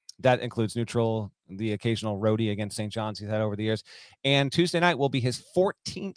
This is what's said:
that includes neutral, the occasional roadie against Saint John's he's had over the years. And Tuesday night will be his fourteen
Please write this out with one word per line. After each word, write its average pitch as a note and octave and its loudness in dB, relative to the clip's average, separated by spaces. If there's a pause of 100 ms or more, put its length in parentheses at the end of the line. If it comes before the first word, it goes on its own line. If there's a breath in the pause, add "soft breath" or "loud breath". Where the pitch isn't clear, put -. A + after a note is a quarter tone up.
(200)
that B2+ 4
includes A2+ -2
neutral, A2+ -2 (180)
the G#2 -4
occasional G#2+ -2
roadie A2 2
against G2+ -4
Saint G#2 -6
John's G#2+ -4
he's G#2 -10
had G#2+ 0
over G#2+ -2
the G#2 -4
years. A2 0 (400 loud breath)
And C#3 4
Tuesday F3 2
night E3+ 4
will C#3 2
be B2+ 0
his A#2+ -2 (120)
fourteen F#3 -2